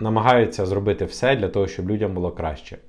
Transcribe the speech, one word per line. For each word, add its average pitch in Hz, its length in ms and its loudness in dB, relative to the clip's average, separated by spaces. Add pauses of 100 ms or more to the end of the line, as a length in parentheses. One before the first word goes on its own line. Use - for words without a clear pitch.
намагаються 110 640 4
зробити 98 380 0
все 131 320 0
для 101 120 0
того, 98 180 0
щоб 92 240 -4
людям 104 240 -2
було 87 160 -4
краще. - 460 -8 (120)